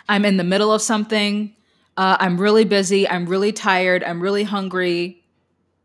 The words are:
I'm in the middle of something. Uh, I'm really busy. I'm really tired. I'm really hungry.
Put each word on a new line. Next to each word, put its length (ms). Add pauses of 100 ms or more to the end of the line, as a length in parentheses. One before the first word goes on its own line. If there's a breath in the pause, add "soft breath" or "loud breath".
I'm 180
in 120
the 80
middle 280
of 100
something. 720 (420)
Uh, 240
I'm 180
really 260
busy. 440
I'm 180
really 260
tired. 520
I'm 160
really 240
hungry. 800 (600)